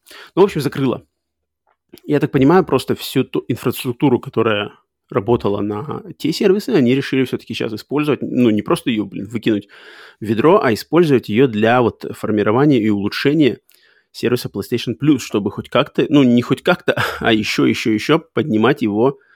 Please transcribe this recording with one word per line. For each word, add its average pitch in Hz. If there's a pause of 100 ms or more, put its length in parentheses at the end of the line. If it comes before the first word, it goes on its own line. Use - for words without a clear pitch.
(360)
Ну, 165
в -
общем, 180
закрыла. 131 (1000)
Я 147
так 147
понимаю, 147
просто 127
всю -
ту -
инфраструктуру, 127
которая 107 (380)
работала 107
на 104 (160)
те 151
сервисы, 202
они 127
решили 135
все-таки -
щас 117
использовать. 139
Ну, 123
не 104
просто -
ее, 104
блин, 98
выкинуть 110 (540)
в 117
ведро, 117
а 123
использовать 147
ее 117
для 113
вот 107
формирования 110
и 107
улучшения 107 (520)
сервиса -
PlayStation 113
Plus, 143
чтобы 104
хоть -
как-то, 135
ну, 143
не 120
хоть -
как-то, -
<laughs> -
а 117
еще, 110
еще, 117
еще 127
поднимать 113
его 110 (160)